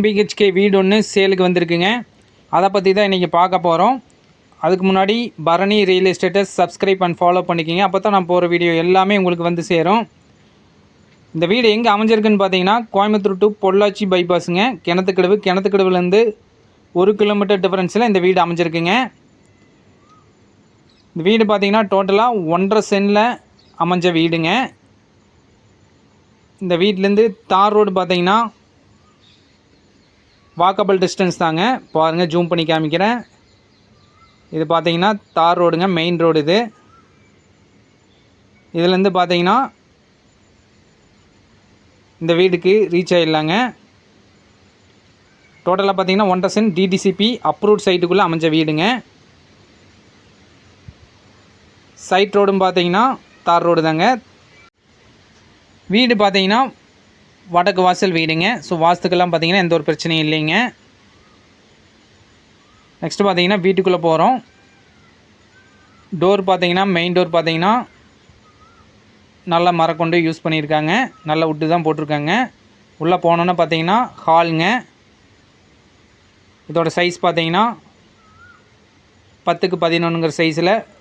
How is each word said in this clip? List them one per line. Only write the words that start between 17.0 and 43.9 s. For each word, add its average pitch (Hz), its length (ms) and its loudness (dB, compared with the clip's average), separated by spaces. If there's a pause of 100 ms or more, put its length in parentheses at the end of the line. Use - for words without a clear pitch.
கிலோமீட்டர் 202 460 0
டிஃபரன்ஸில் 190 420 0
இந்த 190 160 2
வீடு 180 200 2
அமைஞ்சிருக்குங்க. 170 480 -2 (2250)
இந்த 170 140 0
வீடு 226 140 4
பார்த்தீங்கன்னா, 202 500 0
டோட்டலா 196 520 0 (100)
ஒன்றரை 196 340 0
சென்ட்ல 202 320 0 (560)
அமைஞ்ச 175 300 0 (120)
வீடுங்க. 165 320 -2 (2000)
இந்த 175 120 -2
வீட்லேருந்து 202 580 2 (120)
தார் 202 280 2
ரோடு 208 160 2
பார்த்தீங்கன்னா, 185 480 0 (2250)
வாக்கபிள் 190 480 0
டிஸ்டன்ஸ் 180 380 -2
தாங்க. 160 200 -2 (300)
பாருங்க, 160 400 0
ஜூம் 175 180 -2
பண்ணி 170 200 -2
காமிக்கிறேன். 165 460 -2 (1400)
இது 160 80 -2
பார்த்தீங்கன்னா, 170 460 0 (280)
தார் 175 240 2
ரோடுங்க, 170 260 0 (100)
மெயின் 170 200 -2
ரோடு 160 260 2
இது. 180 140 2 (2250)
இதுலேருந்து 185 440 0
பார்த்தீங்கன்னா, 180 380 0 (2750)
இந்த 165 200 -2
வீடுக்கு 185 340 2 (180)
ரீச் 180 260 0
ஆயிடலாங்க. 156 380 0 (2000)